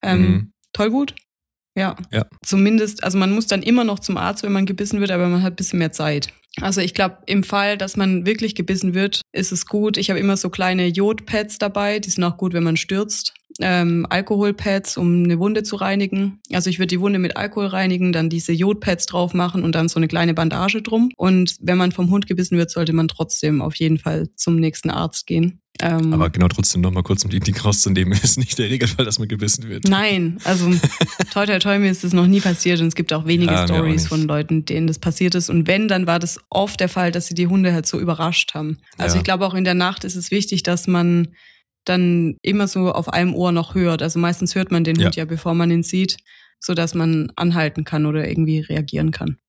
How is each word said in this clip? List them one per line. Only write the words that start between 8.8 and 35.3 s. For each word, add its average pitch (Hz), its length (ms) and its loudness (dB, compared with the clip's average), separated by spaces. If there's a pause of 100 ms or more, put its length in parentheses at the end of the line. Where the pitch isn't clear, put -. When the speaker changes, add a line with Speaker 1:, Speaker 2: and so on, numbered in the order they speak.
Speaker 1:
wird, 196 280 -2 (100)
ist - 220 -4
es 175 120 -4
gut. 214 300 0
Ich 202 140 -2
hab 185 80 0
immer 196 180 2
so 190 140 -4
kleine 185 380 0
Jodpads 214 720 -2
dabei, 202 400 -2
die 208 100 -8
sind 175 160 0
auch 175 100 -2
gut, 180 160 -2
wenn 170 120 0
man 165 120 2
stürzt. 196 580 -4 (280)
Ähm, 170 480 2
Alkoholpads, 202 880 -2
um 175 260 2
eine 170 160 2
Wunde 214 240 0
zu 214 140 -6
reinigen. 196 640 -2 (100)
Also 180 180 0
ich 170 100 -2
würd 180 120 0
die 180 80 0
Wunde 196 200 2
mit 180 180 -2
Alkohol 202 300 -4
reinigen, 185 440 0
dann 165 180 0
diese 165 220 -2
Jodpads 190 540 0
drauf 175 280 -2
machen 180 300 0
und 165 120 0
dann 165 120 2
so 165 100 -2
eine 160 120 2
kleine 170 240 0
Bandage 170 480 -2
drum. 226 340 0
Und 185 460 2
wenn 180 160 2
man 180 160 2
vom 180 160 0
Hund 202 180 2
gebissen 180 300 -2
wird, 165 120 0
sollte 165 220 -2
man 160 160 2
trotzdem 151 540 -2
auf 156 140 -4
jeden 160 220 2
Fall 160 380 -2
zum 170 220 2
nächsten 160 320 0
Arzt - 380 -4
gehen. 175 320 0 (220)
Ähm, 165 320 2
Speaker 2:
Aber 160 160 2
genau 90 180 4
trotzdem - 340 2
noch 92 100 2
mal 92 120 0
kurz, - 200 0
um 98 80 -2
die, 104 80 0
die 104 120 0
rauszunehmen, 98 640 2
<laughs> 104 100 2
ist - 140 2
nicht 127 220 -2
der 107 100 0
Regelfall, 120 360 0
dass 104 140 -4
man 110 80 -4
gebissen 107 420 -2
wird. 101 180 -4
Speaker 1:
Nein, 190 560 0
also 175 260 2 (320)
Speaker 2:
<laughs> - 320 -4
Speaker 1:
toi, 202 120 0
toi, 196 140 0
toi, 202 200 2
mir 196 120 2
ist 180 120 -4
das 180 100 0
noch 180 140 6
nie 196 120 6
passiert 175 420 0
und 165 60 2
es 160 80 -2
gibt 170 180 -2
auch 156 120 -2
wenige 170 260 2
Speaker 2:
Ja, 90 140 2
mir 175 80 2
auch - 40 2
Speaker 1:
Storys 160 240 2
Speaker 2:
nicht. 160 60 -2
Speaker 1:
von 156 200 0
Leuten, 151 380 0
denen 160 220 -2
das 160 120 -2
passiert 175 360 0